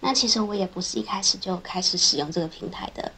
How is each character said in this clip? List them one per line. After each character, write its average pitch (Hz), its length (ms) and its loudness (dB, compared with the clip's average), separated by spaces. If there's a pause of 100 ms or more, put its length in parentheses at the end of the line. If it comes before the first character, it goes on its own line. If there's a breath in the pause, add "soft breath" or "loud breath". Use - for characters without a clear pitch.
那 262 120 2
其 247 140 2
实 220 140 4
我 208 120 0
也 196 140 2
不 180 140 -6
是 - 180 -2
一 - 20 -2
开 202 200 -2
始 196 160 2
就 185 200 -2
开 180 240 -4
始 185 160 2
使 - 200 4
用 147 140 -2
这 170 80 0
个 165 80 0
平 - 220 -8
台 98 240 -8
的 - 240 -6